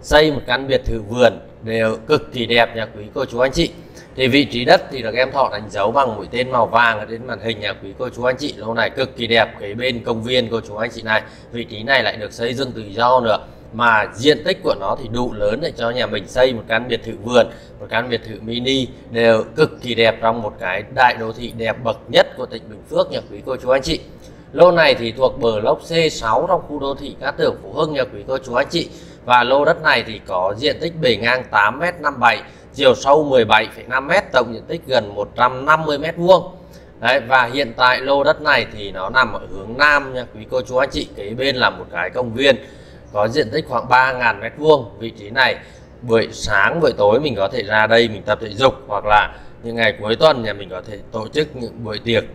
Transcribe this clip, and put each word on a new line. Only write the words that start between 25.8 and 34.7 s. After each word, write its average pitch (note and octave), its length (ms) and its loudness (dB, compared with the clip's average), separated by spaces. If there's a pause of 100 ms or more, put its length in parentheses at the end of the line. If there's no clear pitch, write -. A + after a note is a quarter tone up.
sáu A#2 360 0
trong F3 200 0
khu D3 120 -8
đô C#3 160 -4
thị C#3 260 -14
Cát C3+ 160 -6
Tường, D3+ 260 0
Phú G2 100 -16
Hưng D#3 200 -2
nha C#3 100 -2
quý G#2+ 240 -10
cô C3 100 -4
chú B2+ 160 -8
anh C3+ 160 0
chị. E3+ 200 -4 (360)
Và A#2+ 180 6
lô C#3 220 4
đất D#3+ 180 2
này C3+ 240 4
thì G#2+ 200 -12
có F#2 300 -2
diện C3 240 -2
tích E3 200 -6
bề B2 140 2
ngang A#2+ 360 0
tám G#2+ 280 2
mét E3+ 220 -4
năm C#3+ 180 -4
bảy, A2+ 220 2 (320)
chiều C3+ 220 4
sâu D3+ 280 4
mười C3 220 4
bảy A2 300 4
phẩy A2 120 -18
năm C3 200 -2
mét, F#3 160 2 (100)
tổng A#2+ 200 2
diện A2 140 -12
tích D#3+ 200 -6